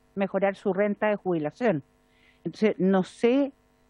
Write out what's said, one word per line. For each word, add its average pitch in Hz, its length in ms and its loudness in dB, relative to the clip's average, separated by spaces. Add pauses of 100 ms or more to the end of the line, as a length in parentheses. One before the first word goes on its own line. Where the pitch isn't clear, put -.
(140)
mejorar 196 420 -2
su 196 180 -4
renta 208 340 0
de 208 80 0
jubilación. 170 680 -2 (600)
Entonces, 190 340 -2
no 190 260 2
sé 262 480 0 (380)